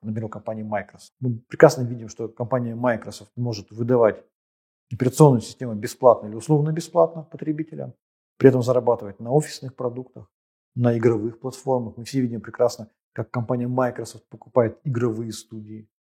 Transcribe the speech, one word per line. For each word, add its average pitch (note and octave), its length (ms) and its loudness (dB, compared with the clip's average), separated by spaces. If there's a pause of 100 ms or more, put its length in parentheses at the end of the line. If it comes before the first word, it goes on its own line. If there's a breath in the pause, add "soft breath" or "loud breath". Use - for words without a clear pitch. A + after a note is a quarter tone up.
например, A2 260 -8
у - 20 -14
компании A2 340 -10
Microsoft. G#2 560 -10
Мы A#2+ 200 -4 (100)
прекрасно C#3+ 320 4
видим, A#2 260 -8
что A2 220 -10
компания A#2+ 460 -6
Microsoft A2+ 600 -4
может A#2 360 -8
выдавать A#2 520 2 (680)
операционную B2 500 6
систему A#2+ 320 -10
бесплатно A2 540 4
или G#2+ 80 -10
условно D3+ 360 2
бесплатно E3 520 0
потребителям, D3+ 680 -10 (440)
при C3+ 120 8
этом B2+ 120 4
зарабатывать A#2 580 0
на A#2 120 -10
офисных C3+ 440 -2
продуктах, B2 560 -10 (440)
на A#2+ 220 2
игровых A2+ 420 2
платформах. B2+ 580 -6
Мы A#2 60 -14
все C3 180 -4
видим A#2 200 -4
прекрасно, A#2 480 -2 (220)
как - 200 -8
компания B2 360 -2
Microsoft B2 640 -4
покупает A2+ 540 0
игровые A#2 500 -2
студии, G#2+ 560 -16 (120)